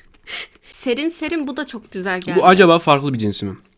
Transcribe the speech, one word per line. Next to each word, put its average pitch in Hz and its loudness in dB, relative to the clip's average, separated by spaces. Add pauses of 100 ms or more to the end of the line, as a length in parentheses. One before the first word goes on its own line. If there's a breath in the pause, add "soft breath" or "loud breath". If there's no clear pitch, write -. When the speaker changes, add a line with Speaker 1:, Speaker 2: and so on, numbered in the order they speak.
(720 loud breath)
Speaker 1:
Serin 269 -4
serin 311 -6
bu 254 -8
da 294 -8
çok - -16
güzel 185 -6
geldi. 180 0
Speaker 2:
Bu - 2
acaba 180 6
farklı 143 0
bir 123 -4
cinsi 104 -4
mi? 95 -10 (200)